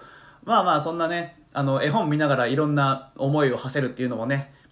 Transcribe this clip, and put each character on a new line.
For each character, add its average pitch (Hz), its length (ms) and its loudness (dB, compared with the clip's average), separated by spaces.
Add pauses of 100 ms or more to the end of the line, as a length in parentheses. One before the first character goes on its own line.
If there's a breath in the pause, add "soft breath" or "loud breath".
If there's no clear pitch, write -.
(440 loud breath)
ま 220 140 2
あ 196 40 4
ま 180 120 4
あ、 147 80 2
そ 160 100 -4
ん 170 60 -6
な 165 100 0
ね、 170 340 -6 (120)
あ 139 80 -2
の、 135 200 0
絵 147 60 2
本 151 220 0
見 151 80 0
な 151 100 2
が 135 80 2
ら 123 100 0
い 123 80 0
ろ 151 120 0
ん 147 80 0
な 135 420 0
思 147 300 0
い 127 60 2
を 117 40 -4
馳 131 160 -8
せ 151 80 -2
る 127 120 -2
っ - 20 -14
て 127 80 -6
い 127 40 -2
う - 40 -2
の 117 60 -6
も 117 100 -6
ね、 139 280 -4 (180 soft breath)